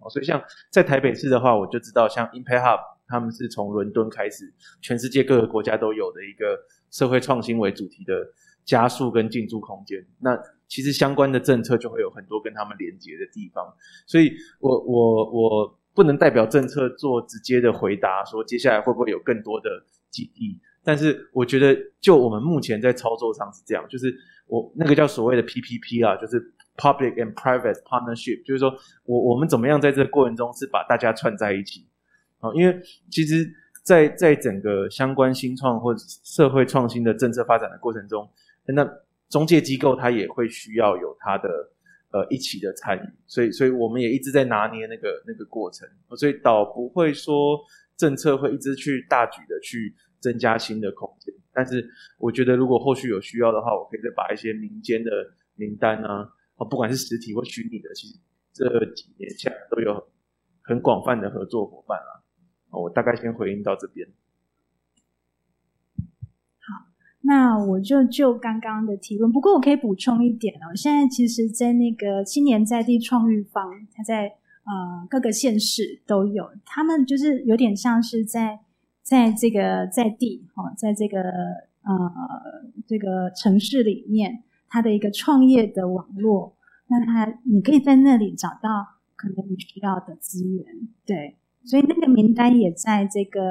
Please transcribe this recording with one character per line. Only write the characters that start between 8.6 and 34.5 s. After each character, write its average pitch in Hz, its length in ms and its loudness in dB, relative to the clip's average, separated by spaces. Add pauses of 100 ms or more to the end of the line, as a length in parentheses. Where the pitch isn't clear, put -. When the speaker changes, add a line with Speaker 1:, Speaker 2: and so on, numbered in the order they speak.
Speaker 1:
加 120 240 4
速 123 220 -4
跟 110 200 0
进 113 160 -6
驻 110 140 -10
空 98 260 -16
间。 95 180 -12 (140)
那 123 180 -2 (300)
其 - 160 -10
实 139 100 -2
相 139 220 0
关 139 160 2
的 127 80 2
政 123 240 2
策 117 160 0
就 117 100 -6
会 110 120 -8
有 95 100 -2
很 98 160 -18
多 104 160 -6
跟 107 100 -10
他 107 120 -8
们 104 140 -16
连 92 200 -12
结 82 180 -20
的 92 160 -10
地 104 220 -14
方， 92 100 -8 (420)
所 165 140 2
以 156 120 4 (260)
我， 131 260 2
我， 117 460 2
我 110 480 0 (160)
不 196 80 8
能 151 160 4
代 160 100 6
表 120 160 4
政 127 220 2
策 131 240 -2
做 123 320 -2
直 - 180 -16
接 123 200 0
的 120 120 4
回 101 240 -2
答， 98 280 -2
说 110 180 -8
接 117 160 -6
下 127 140 2
来 107 80 4
会 120 120 0
不 107 60 -2
会 120 120 0
有 90 100 -4
更 113 220 -2
多 107 180 -8
的 107 100 -6 (400)
激 - 240 -12
励。 104 260 -10 (220)
但 151 160 0
是 147 340 -2
我 123 120 0
觉 131 160 0
得 139 160 6 (240)
就 180 160 8
我 123 120 6
们 107 140 -2
目 156 180 0
前 107 200 -4
在 123 120 4
操 117 240 -2
作 113 160 -2
上 101 200 -8
是 - 120 -20
这 110 120 -6
样， 80 120 -6
就 131 80 -12
是 123 160 -4 (360)
我， 113 260 -4
那 160 100 0
个 196 100 6
叫 - 120 6
所 - 180 -2
谓 123 120 2
的 117 60 2
P 120 180 -6
P 120 180 -10
P 117 220 -4
啦， 104 160 4
就 110 100 -10
是 117 140 -2 (360)
Public 135 380 2
and 110 200 -6
Private 120 500 -2
Partnership， 120 600 -6
就 135 80 -6
是 131 60 -2
说 131 140 2 (320)
我， 120 160 0 (100)
我 120 60 2
们 156 120 0
怎 127 100 2
么 117 100 0
样 147 120 2
在 139 120 4
这 135 100 2
个 127 80 -2
过 139 160 4
程 117 80 -4
中 120 180 -6
是 135 140 -10
把 92 220 -4
大 120 80 2
家 113 160 0
串 113 240 -4
在 104 160 -2
一 98 100 -4
起。 - 240 -16 (520)
好， 113 160 -6
因 175 120 4
为 180 140 2 (300)
其 160 140 0
实 160 260 0 (320)
在， 160 280 6
在 156 260 4
整 98 240 -4